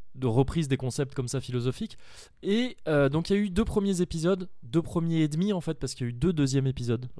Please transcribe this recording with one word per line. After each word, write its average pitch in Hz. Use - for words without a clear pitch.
de 127
reprise 135
des 131
concepts 127
comme 127
ça 131
philosophiques. 123
Et, 233
euh, 143
donc, 156
il 196
y 196
a 202
eu 208
deux 190
premiers 196
épisodes, 180
deux 123
premiers 165
et 156
demi, 175
en 180
fait, 160
parce 131
qu'il 127
y 120
a -
eu -
deux 135
deuxièmes 135
épisodes. 123